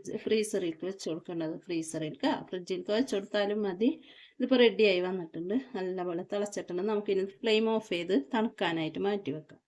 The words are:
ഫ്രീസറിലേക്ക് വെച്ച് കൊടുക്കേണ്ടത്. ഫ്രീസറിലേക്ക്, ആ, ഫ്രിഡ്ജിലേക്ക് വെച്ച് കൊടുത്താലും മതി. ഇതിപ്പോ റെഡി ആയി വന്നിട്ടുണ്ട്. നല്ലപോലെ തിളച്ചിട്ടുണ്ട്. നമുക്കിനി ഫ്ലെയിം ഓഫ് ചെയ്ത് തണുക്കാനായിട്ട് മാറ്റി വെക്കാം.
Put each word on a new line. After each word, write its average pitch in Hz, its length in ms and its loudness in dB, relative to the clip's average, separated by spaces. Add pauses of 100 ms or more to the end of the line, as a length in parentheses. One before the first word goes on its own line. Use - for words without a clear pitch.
(180)
ഫ്രീസറിലേക്ക് 202 680 -2
വെച്ച് 190 200 -8
കൊടുക്കേണ്ടത്. 160 560 -4
ഫ്രീസറിലേക്ക്, 160 680 -6
ആ, 294 160 0
ഫ്രിഡ്ജിലേക്ക് 185 500 -6
വെച്ച് 240 220 0
കൊടുത്താലും 202 480 0
മതി. 202 280 2 (420)
ഇതിപ്പോ 262 240 2
റെഡി 220 280 6
ആയി 190 160 6
വന്നിട്ടുണ്ട്. 180 540 -4 (180)
നല്ലപോലെ 180 520 -2
തിളച്ചിട്ടുണ്ട്. 190 580 -4
നമുക്കിനി 208 480 0
ഫ്ലെയിം 220 380 2
ഓഫ് 220 200 0
ചെയ്ത് 175 260 0 (140)
തണുക്കാനായിട്ട് 175 720 0
മാറ്റി 202 320 0
വെക്കാം. - 360 -12